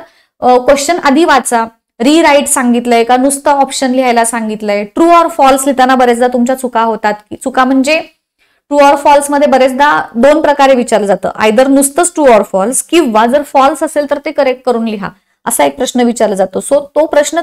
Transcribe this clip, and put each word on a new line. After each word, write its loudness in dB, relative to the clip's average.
अ, 2
क्वेश्चन 0
आधी 0
वाचा, 0
रीराईट 2
सांगितलंय 0
का 2
नुसतं -2
ऑप्शन -2
लिहायला 0
सांगितलंय. -6
True 4
or 4
false 2
लिहिताना 0
बरेचदा 2
तुमच्या -2
चुका -4
होतात, -2
की -14
चुका -2
म्हणजे 0
true 4
or 2
false 4
मध्ये 0
बरेचदा 0
दोन 2
प्रकारे 2
विचारलं 0
जातं, -2
either 2
नुसतंच 0
true 4
or 4
false -2
किंवा 0
जर 0
फॉल्स 0
असेल -4
तर -2
ते -8
करेक्ट -2
करून -2
लिहा, -8
असा -2
एक -2
प्रश्न -4
विचारला 0
जातो. -4
So -2
तो -2
प्रश्न -2